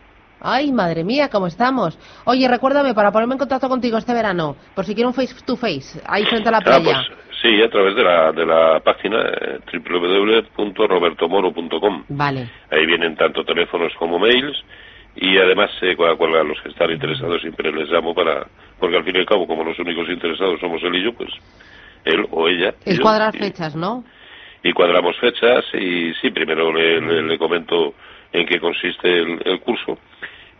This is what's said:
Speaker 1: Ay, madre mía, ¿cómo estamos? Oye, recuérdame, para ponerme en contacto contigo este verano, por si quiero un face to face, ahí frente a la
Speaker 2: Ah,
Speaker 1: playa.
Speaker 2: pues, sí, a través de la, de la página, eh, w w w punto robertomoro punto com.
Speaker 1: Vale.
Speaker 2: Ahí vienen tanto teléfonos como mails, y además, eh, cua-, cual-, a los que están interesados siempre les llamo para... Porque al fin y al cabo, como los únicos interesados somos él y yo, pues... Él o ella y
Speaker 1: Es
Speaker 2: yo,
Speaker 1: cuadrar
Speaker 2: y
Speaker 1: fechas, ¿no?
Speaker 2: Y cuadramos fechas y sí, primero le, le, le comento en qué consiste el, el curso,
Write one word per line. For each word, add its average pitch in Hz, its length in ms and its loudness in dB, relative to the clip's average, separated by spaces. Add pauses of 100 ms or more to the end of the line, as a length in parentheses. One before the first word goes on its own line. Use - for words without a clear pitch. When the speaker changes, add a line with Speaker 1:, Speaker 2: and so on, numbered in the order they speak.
(440)
Speaker 1:
Ay, 262 280 0
madre 170 320 0
mía, 269 260 0
¿cómo 196 180 0
estamos? 214 500 0 (280)
Oye, 262 220 4
recuérdame, 262 480 2
para 202 160 4
ponerme 240 240 2
en 262 40 -4
contacto 262 300 -2
contigo 240 280 0
este 220 160 -4
verano, 180 420 -2 (200)
por 190 100 -4
si 202 100 -6
quiero 233 140 0
un 240 40 -2
face 254 220 -4 (100)
to 254 100 -4
face, 160 520 -6
ahí 202 180 0
frente 233 240 0
a - 20 4
la 220 80 4
Speaker 2:
Ah, - 20 0
Speaker 1:
playa. - 460 4
Speaker 2:
pues, - 120 -18 (240)
sí, 110 180 6
a 117 80 4
través 98 260 2
de 120 80 4
la, 85 280 4
de 82 140 0
la 80 340 6
página, 104 420 0
eh, - 380 -4 (120)
w 85 280 -4
w 90 200 2
w 107 240 4 (120)
punto 104 320 -2
robertomoro 87 680 0
punto 82 260 -6
com. 90 300 -2
Speaker 1:
Vale. 139 400 -4 (220)
Speaker 2:
Ahí 80 160 4
vienen 82 280 0
tanto 80 280 0
teléfonos 82 560 -2
como 85 180 -2
mails, 127 400 2 (580)
y 95 220 2
además, 92 320 4 (120)
eh, 92 140 0
cua-, 82 220 2
cual-, 80 220 0
a 78 40 2
los 76 180 -6
que 71 80 -14
están 82 200 -2
interesados 78 520 -4
siempre 78 300 -6
les 78 180 -6
llamo 82 260 -2
para... 78 320 -2 (320)
Porque 87 180 0
al 82 60 -2
fin 90 120 -4
y 92 40 2
al 87 80 0
cabo, 95 180 2
como 80 180 -4
los 80 140 -6
únicos 85 320 -6
interesados 85 500 -4
somos 85 240 -6
él 87 120 -2
y 92 80 -2
yo, 117 100 -4
pues... - 160 -12 (760)
Él 85 280 2
o 82 160 0
ella 170 260 0 (100)
y - 60 -4
Speaker 1:
Es 175 80 0
Speaker 2:
yo, 185 60 0
Speaker 1:
cuadrar 214 320 2
Speaker 2:
y - 20 -10
Speaker 1:
fechas, 175 380 -6
¿no? 208 280 -4 (600)
Speaker 2:
Y 82 100 0
cuadramos 87 460 2
fechas 123 540 2
y 87 480 -4
sí, 131 80 0
primero 80 420 0
le, 82 300 2
le, 80 220 0
le 80 140 -2
comento 82 560 0 (380)
en 85 140 0
qué 90 140 0
consiste 85 500 -4
el, 85 360 0
el 92 140 -2
curso, - 380 -6 (640)